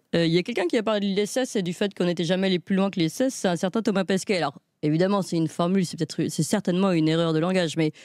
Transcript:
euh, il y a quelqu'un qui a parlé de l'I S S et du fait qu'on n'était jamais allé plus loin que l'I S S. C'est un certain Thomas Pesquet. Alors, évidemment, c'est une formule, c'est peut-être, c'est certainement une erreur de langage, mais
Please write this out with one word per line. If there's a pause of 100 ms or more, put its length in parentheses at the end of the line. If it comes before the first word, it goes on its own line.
(140)
euh,
il
y
a
quelqu'un
qui
a
parlé
de
l'I
S
S
et
du
fait
qu'on
n'était
jamais
allé
plus
loin
que
l'I
S
S.
C'est
un
certain
Thomas
Pesquet.
Alors, (240)
évidemment,
c'est
une
formule,
c'est
peut-être,
c'est
certainement
une
erreur
de
langage,
mais (120)